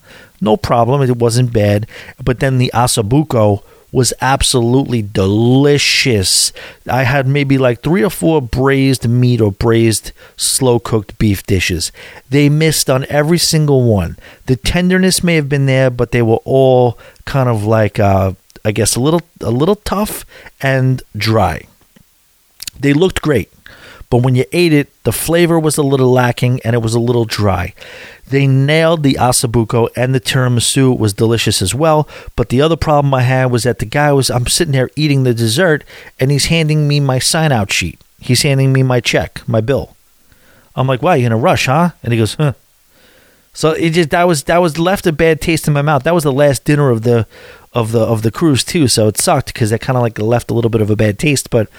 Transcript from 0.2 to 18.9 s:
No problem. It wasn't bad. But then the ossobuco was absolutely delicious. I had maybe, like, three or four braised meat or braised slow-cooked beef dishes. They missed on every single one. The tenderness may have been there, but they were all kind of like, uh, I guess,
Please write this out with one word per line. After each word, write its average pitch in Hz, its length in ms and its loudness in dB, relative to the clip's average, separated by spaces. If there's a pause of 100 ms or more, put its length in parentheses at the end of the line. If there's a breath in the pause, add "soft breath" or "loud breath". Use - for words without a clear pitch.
No 214 160 2
problem. 123 440 0
It 127 140 2
wasn't 117 380 0
bad. 104 340 0 (340 loud breath)
But 123 200 -4
then 135 160 0
the 123 160 0
ossobuco 117 920 0 (280 soft breath)
was 123 300 0
absolutely 127 800 0
delicious. 113 1500 0 (340 loud breath)
I 127 180 -2
had 135 220 0
maybe, 139 300 0
like, 123 240 0
three 180 220 0
or 190 80 -2
four 165 280 0
braised 135 720 0
meat 123 320 2
or 104 100 2
braised 113 600 0 (260 loud breath)
slow-cooked - 800 -2
beef 104 300 0
dishes. 90 440 -2 (380 loud breath)
They 143 200 2
missed 151 380 0
on 135 220 -2
every 151 300 0
single 147 440 2
one. 98 320 0 (300 loud breath)
The 127 120 0
tenderness 185 680 0
may 175 100 0
have 147 160 0
been 139 160 0
there, 131 240 2
but 120 220 -4
they 123 100 0
were 113 240 2
all 127 540 2 (260 loud breath)
kind 131 240 -2
of 110 140 -2
like, 110 360 0
uh, 95 340 2 (300)
I 110 80 0
guess, 107 240 -2